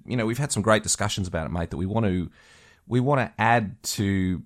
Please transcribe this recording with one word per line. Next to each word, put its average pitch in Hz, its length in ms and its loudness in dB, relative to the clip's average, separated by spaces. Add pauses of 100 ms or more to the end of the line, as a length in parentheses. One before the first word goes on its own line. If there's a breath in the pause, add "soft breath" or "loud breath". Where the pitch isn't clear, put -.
you 123 120 -6
know, 113 100 0
we've 117 100 -2
had 143 140 -4
some 107 120 0
great 110 200 4
discussions - 460 -2
about 82 180 -4
it, - 60 -8
mate, 85 180 -4
that 85 60 -6
we 90 100 -2
want 110 180 0
to, 92 240 0 (580 soft breath)
we 123 140 0
want 135 200 2
to 107 200 -4
add 113 440 2
to 95 600 0